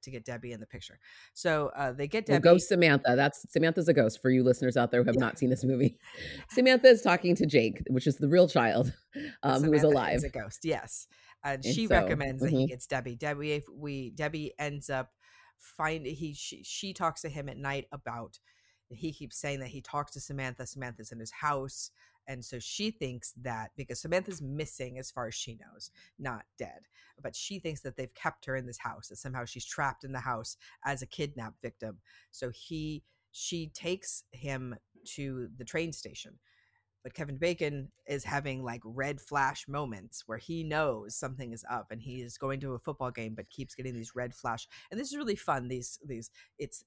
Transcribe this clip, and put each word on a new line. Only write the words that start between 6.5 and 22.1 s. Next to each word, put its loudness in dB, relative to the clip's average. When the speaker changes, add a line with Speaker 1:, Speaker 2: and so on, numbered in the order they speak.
Speaker 2:
is 12
talking 6
to 4
Jake, 4
which 2
is 2
the 2
real 10
child, 4
<laughs> -10
um, 4
who 6
is 8
Speaker 1:
Samantha -
Speaker 2:
alive. 6
Speaker 1:
is -4
a -4
ghost, -10
yes. -4
And -4
Speaker 2:
And -
Speaker 1:
she 2
Speaker 2:
so, -
Speaker 1:
recommends 2
that 4
he 4
Speaker 2:
mm-hmm. 2
Speaker 1:
gets -6
Debbie. -4
Debbie, -4
we, -8
Debbie -6
ends -6
up -4
find-, -4
he, -8
she, -12
she -10
talks -2
to -8
him -8
at -12
night -6
about, -10
he -8
keeps -12
saying -6
that -10
he -14
talks -6
to -14
Samantha, -8
Samantha's -12
in -12
his -12
house. -4